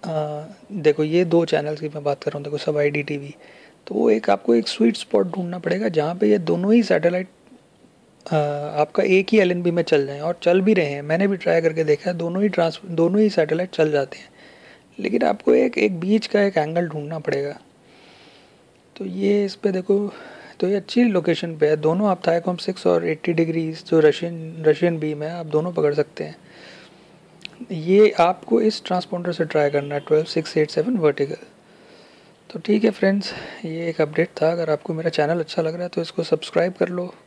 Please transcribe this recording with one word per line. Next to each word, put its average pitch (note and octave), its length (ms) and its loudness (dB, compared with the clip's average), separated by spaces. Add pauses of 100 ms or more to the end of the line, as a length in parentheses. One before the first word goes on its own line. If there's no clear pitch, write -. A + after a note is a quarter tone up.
अ, D3+ 420 -6 (260)
देखो, D3+ 320 2
ये E3 200 2
दो E3+ 200 4
channels D3+ 360 -2
की D#3 80 -6
मैं D3 160 -10
बात C#3+ 200 -2
कर D3 60 -2
रहा D3 80 -8
हूँ, C#3+ 60 -8
देखो, D3 140 -6
सब D3+ 200 -2
आईडी D3 240 0
टीवी, C#3+ 320 -8 (520)
तो G3+ 80 -10
वो A3+ 160 2
एक A3 200 2
आपको G3+ 240 2
एक A3+ 140 2
sweet A3 280 2
spot G3 300 0
ढूंढना F3+ 320 -6
पड़ेगा, F3+ 300 -2
जहाँ D#3 260 -2
पे G#3 160 2
ये G#3 80 4
दोनों F3 360 2
ही A#3+ 80 6
satellite, F3+ 460 0 (1000)
अ, - 80 -4 (460)
आपका D3+ 220 0
एक F#3+ 300 4
ही A3 60 6
एलएनबी F3+ 320 2
में E3+ 120 0
चल C#3+ 240 2
जाएँ, C#3 140 -8
और E3+ 220 -4
चल F3 180 4
भी G3+ 140 4
रहे F3 120 2
हैं, C#3+ 160 -6
मैंने E3 240 0
भी G3 100 0
try E3+ 240 2
करके D#3+ 240 0
देखा D3+ 260 0
है, F3 60 -4
दोनों E3+ 260 -2
ही G#3 60 4
ट्रांस-, E3+ 360 -2
दोनों F3 360 2
ही G#3+ 100 4
satellite E3+ 400 0
चल D#3 200 2
जाते C#3 280 -2
हैं। - 100 -20 (680)
लेकिन G#3+ 240 -2
आपको - 320 2
एक, B3+ 240 2
एक F#3+ 220 0
beach G#3 260 0
का G#3 160 2
एक G3+ 160 0
angle E3 300 -2
ढूंढना D#3 300 -8
पड़ेगा। C#3+ 420 -6 (1400)
तो G3+ 80 -10
ये G3+ 400 0
इस F#3+ 100 -6
पे G3+ 180 -2
देखो, G3 400 0 (480)
तो F3+ 80 0
ये G3 60 2
अच्छी G3+ 300 2
location E3+ 520 0
पे D3+ 120 2
है, D#3 80 2
दोनों E3 320 2
आप F3+ 140 0
Thaicom E3+ 380 0
six - 260 -4
और F3 200 2
eighty D#3+ 260 -2
degrees D#3+ 520 -2
जो E3 160 2
Russian, D#3+ 640 0
Russian D#3+ 340 2
beam D3+ 240 -4
है, D#3 80 -6
आप E3+ 160 -10
दोनों D#3+ 260 -2
पकड़ D3+ 220 2
सकते D3 300 -4
हैं। D#3 120 -14 (1400)
ये F#3+ 380 4
आपको F3+ 500 2
इस A3 240 -2
transponder F3+ 480 -4
से E3 120 -2
try D3+ 260 0
करना C#3+ 240 -2
है, C#3+ 60 -2
ट्वेल्व D#3 240 0
सिक्स - 320 -4
एट D3+ 140 0
सेवन A3 260 -2
vertical। D3 400 0 (1160)
तो - 80 -10
ठीक G#3+ 260 0
है A3+ 60 4
friends, G3 420 0 (320)
ये E3 240 -6
एक D#3+ 120 -4
update D#3 280 0 (140)
था, D#3+ 100 2
अगर E3 180 -2
आपको D#3 240 -2
मेरा D#3+ 160 -2
channel D#3+ 300 0
अच्छा D#3+ 220 -4
लग D#3+ 120 -2
रहा F3 80 -8
है F3+ 60 -8
तो E3+ 140 -4
इसको E3 200 -6
subscribe E3+ 500 0
कर F3 160 -2
लो। F3+ 260 -6 (120)